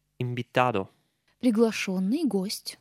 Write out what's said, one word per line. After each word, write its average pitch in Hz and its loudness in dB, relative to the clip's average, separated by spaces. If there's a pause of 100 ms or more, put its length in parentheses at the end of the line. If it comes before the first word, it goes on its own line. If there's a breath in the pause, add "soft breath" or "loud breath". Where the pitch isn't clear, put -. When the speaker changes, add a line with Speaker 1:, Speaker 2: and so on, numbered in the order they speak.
(180)
Speaker 1:
Invitado. 123 0 (520)
Speaker 2:
Приглашенный, 220 0
гость. 202 -4